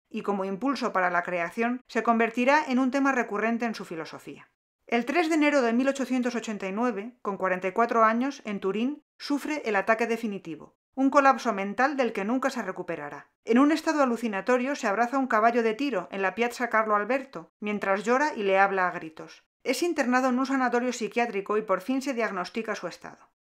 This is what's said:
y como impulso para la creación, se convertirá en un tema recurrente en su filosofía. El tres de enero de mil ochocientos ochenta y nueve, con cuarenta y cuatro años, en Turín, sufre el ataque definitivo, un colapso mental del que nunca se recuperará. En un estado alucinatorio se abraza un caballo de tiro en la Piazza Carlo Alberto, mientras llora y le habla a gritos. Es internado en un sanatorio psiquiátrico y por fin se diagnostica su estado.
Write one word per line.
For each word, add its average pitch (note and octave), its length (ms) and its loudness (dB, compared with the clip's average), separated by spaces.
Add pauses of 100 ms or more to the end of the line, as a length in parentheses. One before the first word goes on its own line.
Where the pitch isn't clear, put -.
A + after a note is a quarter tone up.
y G#3+ 140 -8
como G3+ 220 -2
impulso G3+ 480 -4
para F3+ 180 2
la F3 120 0
creación, F3+ 680 -2
se A3+ 140 -2
convertirá A#3+ 640 2
en B3 120 0
un C4 120 2
tema C#4 220 2
recurrente A3+ 540 -2
en A3 80 -4
su G3+ 100 -12
filosofía. D3+ 640 -12 (400)
El A#3+ 180 0
tres D#4 240 2
de E4 60 4
enero D4 260 6
de A#3 100 2
mil C4 160 2
ochocientos B3+ 460 0
ochenta G#3+ 320 -6
y F#3+ 60 -6
nueve, A3+ 500 -4
con G3 160 -4
cuarenta F#3 280 0
y F#3 60 -2
cuatro A3+ 320 4
años, A#3+ 400 0
en G3+ 160 -6
Turín, A3 440 -2 (120)
sufre D4 480 -4
el G#3+ 120 0
ataque A3+ 300 2
definitivo, G3+ 720 -6 (180)
un C4+ 140 2
colapso C4 460 4
mental G3+ 420 -2
del A#3+ 160 0
que G3 140 -4
nunca C4 240 0
se B3+ 100 -6
recuperará. E3 680 -8 (160)
En A3+ 120 6
un D4 140 6
estado D#4 300 2
alucinatorio A#3+ 720 0
se B3+ 140 -4
abraza A#3+ 280 0
un C4+ 120 0
caballo A#3 340 4
de A3+ 100 2
tiro A3 380 -4
en G3 100 -6
la F#3+ 140 0
Piazza A#3+ 340 -2
Carlo A3 260 2
Alberto, G#3 640 -4
mientras G3+ 460 -2
llora C4 320 2
y A3 60 -4
le F#3+ 160 4
habla F#3+ 280 4
a F3 40 -2
gritos. D#3+ 540 -12 (200)
Es C4 180 -2
internado C4 460 2
en B3 100 0
un C4+ 60 0
sanatorio B3+ 480 0
psiquiátrico G#3 640 -2
y G#3+ 60 0
por F#3+ 180 0
fin C4 220 -2
se C#4 100 -4
diagnostica G#3 600 -4
su F#3 120 -8
estado. - 440 -16 (180)